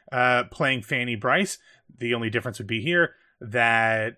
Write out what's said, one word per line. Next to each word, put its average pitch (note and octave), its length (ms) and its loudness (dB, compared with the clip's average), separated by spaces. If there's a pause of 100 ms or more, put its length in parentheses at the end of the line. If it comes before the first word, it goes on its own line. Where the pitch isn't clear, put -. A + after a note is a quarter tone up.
(100)
uh, B2+ 340 2
playing C3 360 -2
Fanny A#2+ 360 -4
Brice. C3+ 420 0 (400)
The A#2 160 -2
only A#2 160 -2
difference A2+ 280 -4
would G#2+ 80 -10
be A2 140 -4
here E3+ 360 0 (240)
that, A2+ 760 2